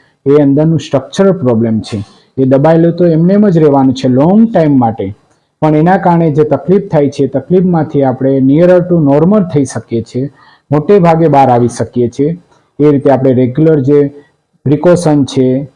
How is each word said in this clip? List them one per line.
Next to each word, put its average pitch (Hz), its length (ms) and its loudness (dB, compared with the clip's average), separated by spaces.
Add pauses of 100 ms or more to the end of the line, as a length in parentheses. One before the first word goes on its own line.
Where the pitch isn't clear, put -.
(260)
એ 147 160 2
અંદરનું 147 380 0
સ્ટ્રક્ચરલ 196 520 -2
પ્રોબ્લેમ 117 500 -2
છે. 101 240 -10 (320)
એ 135 60 0
દબાયેલું 160 500 2
તો 175 120 -2
એમને 170 280 2
એમ 208 160 2
જ 170 80 0
રહેવાનું 139 360 2
છે 131 140 -6
લોંગ 185 460 2
ટાઇમ 151 260 2
માટે, 110 360 -4 (460)
પણ 156 140 0
એના 170 220 2
કારણે 170 340 0
જે 151 120 0
તકલીફ 170 480 -2
થાય 143 180 0
છે, 135 180 -2
તકલીફમાંથી 160 760 -2
આપણે 135 340 -2
nearer 160 420 2
to 175 200 -2
normal 160 440 2 (100)
થઈ 139 120 -2
શકીએ 117 360 -8
છીએ, 127 280 -8 (420)
મોટે 151 280 2
ભાગે 165 280 2
બહાર 139 220 2
આવી 120 180 2
શકીએ 120 420 -4
છીએ. 156 300 -4 (400)
એ 147 120 4
રીતે 139 200 0
આપણે 131 220 0
રેગ્યુલર 139 460 0
જે 143 340 0 (520)
પ્રિકોશન 151 600 0
છે, 131 500 -2